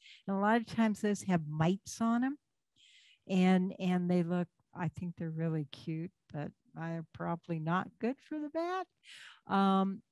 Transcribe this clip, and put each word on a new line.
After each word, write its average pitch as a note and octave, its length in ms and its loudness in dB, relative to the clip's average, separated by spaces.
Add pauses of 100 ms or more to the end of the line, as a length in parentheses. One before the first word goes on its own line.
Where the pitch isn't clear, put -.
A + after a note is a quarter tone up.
(280)
And G3 80 -2
a G3 40 0
lot A3 200 4
of A3 60 -8
times A3 340 2
those G#3 220 0
have E3+ 260 2
mites D#3+ 520 0
on A#3 220 2
'em. C#4 160 -2 (880)
And, F#3 520 4
and F3+ 280 0
they F3+ 140 4
look, F3 240 0 (280)
I F3 140 -4
think F3 280 -8
they're E3+ 120 -6
really D#3+ 440 -2
cute, E3 400 -8 (200)
but D3 200 -8 (260)
I E3 140 -8
are E3 200 -8
probably E3+ 460 -4
not E3+ 300 0 (120)
good B3 200 -2
for D4+ 180 -10
the D4 120 -6
bat. F4 360 -4 (600)
Um, G3 640 2